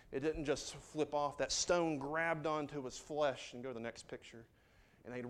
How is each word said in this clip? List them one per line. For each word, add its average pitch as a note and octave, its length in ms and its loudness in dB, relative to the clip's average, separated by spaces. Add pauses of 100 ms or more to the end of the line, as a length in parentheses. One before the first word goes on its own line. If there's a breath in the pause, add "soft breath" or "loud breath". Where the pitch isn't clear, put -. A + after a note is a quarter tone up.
(140)
it C3+ 80 0
didn't D#3 240 0
just D3 320 0
flip D3+ 360 -2
off. D3 240 0
That C3+ 140 2
stone E3 460 4
grabbed D#3 500 2
onto D3 380 0
his B2 120 -6
flesh, D3 560 0
and B2 80 -8
go C3 80 -6
to B2+ 40 -6
the A2+ 80 -6
next - 260 -6
picture. A#2 380 -12 (580 soft breath)
And A#2+ 100 -10
they'd B2 160 -4